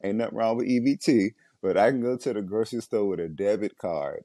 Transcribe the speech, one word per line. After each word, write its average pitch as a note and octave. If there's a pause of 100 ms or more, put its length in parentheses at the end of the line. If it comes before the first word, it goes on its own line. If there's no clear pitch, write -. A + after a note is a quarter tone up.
Ain't G2+
nothing A2+
wrong A2+
with B2+
E B2
B C#3
T, A2 (320)
but F#2
I G#2+
can B2+
go B2
to B2
the G#2
grocery A2
store G#2+
with F#2
a E2+
debit G2
card D#2